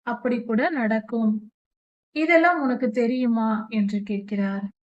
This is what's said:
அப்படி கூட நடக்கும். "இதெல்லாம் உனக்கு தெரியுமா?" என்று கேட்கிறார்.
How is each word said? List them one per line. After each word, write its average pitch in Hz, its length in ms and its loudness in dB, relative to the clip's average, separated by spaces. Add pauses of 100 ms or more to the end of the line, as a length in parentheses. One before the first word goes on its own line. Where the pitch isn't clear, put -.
அப்படி 240 400 -2
கூட 226 280 0
நடக்கும். 220 640 0 (800)
"இதெல்லாம் 330 460 4
உனக்கு 254 280 0
தெரியுமா?" 226 800 0
என்று 208 320 0
கேட்கிறார். 196 640 -4 (200)